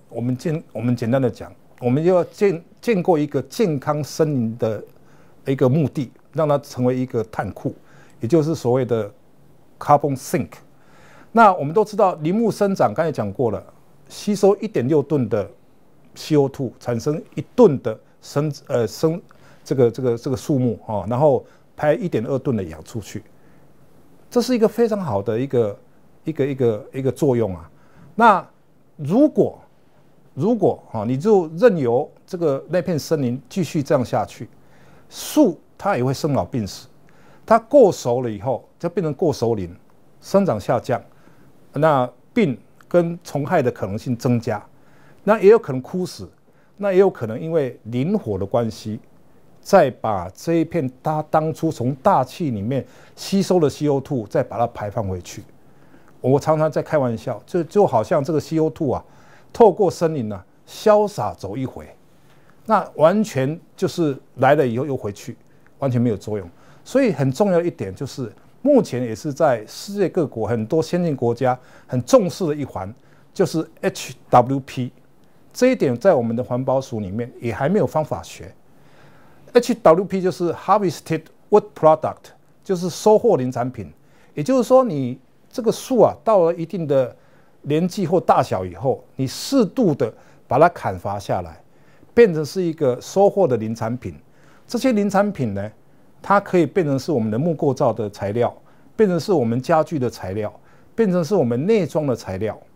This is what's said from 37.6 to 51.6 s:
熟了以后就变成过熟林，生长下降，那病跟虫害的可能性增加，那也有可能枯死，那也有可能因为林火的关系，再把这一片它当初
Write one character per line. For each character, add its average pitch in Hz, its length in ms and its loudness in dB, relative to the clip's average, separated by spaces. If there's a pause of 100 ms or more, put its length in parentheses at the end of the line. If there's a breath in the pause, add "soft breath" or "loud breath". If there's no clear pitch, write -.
熟 127 300 -2
了 120 80 -4
以 104 100 -8
后 117 260 -6 (120)
就 170 100 -6
变 175 160 -4
成 151 80 -2
过 156 180 0
熟 117 240 0
林， 90 160 -6 (520)
生 196 240 2
长 117 120 0
下 117 220 -2
降， 117 180 -2 (760 soft breath)
那 139 360 2 (220)
病 160 240 2 (320)
跟 170 340 0
虫 143 220 -6
害 170 160 0
的 123 100 0
可 - 160 -6
能 98 120 -6
性 123 180 -4
增 120 240 0
加， 107 240 -6 (600 soft breath)
那 214 140 4
也 190 120 8
有 226 80 10
可 147 160 -8
能 127 80 -6
枯 180 240 -6
死， 95 200 -12 (520 soft breath)
那 202 120 -2
也 180 60 2
有 190 140 6
可 - 160 -6
能 113 120 -6
因 160 140 -8
为 139 300 0
林 131 360 -2
火 104 200 -4
的 98 80 -4
关 117 240 0
系， 107 280 -10 (640)
再 160 300 4
把 98 440 -4
这 170 200 -4
一 165 100 2
片 156 260 -4 (120)
它 156 220 -4
当 160 280 -2
初 160 180 -2